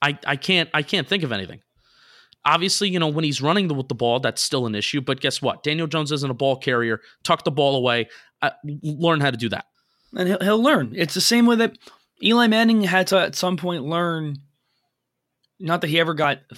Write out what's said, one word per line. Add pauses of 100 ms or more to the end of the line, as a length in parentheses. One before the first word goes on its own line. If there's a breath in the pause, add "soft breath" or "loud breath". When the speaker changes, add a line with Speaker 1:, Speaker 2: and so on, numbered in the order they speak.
Speaker 1:
I,
I
can't,
I
can't
think
of
anything. (840 soft breath)
Obviously,
you
know,
when
he's
running
the,
with
the
ball,
that's
still
an
issue.
But
guess
what?
Daniel
Jones
isn't
a
ball
carrier. (220 soft breath)
Tuck
the
ball
away. (340 loud breath)
Uh, (180)
l-,
learn
how
to
do
that. (480)
Speaker 2:
And
he'll,
he'll
learn.
It's
the
same
way
that (420 loud breath)
Eli
Manning
had
to,
at
some
point,
learn, (1200)
not
that
he
ever
got (180)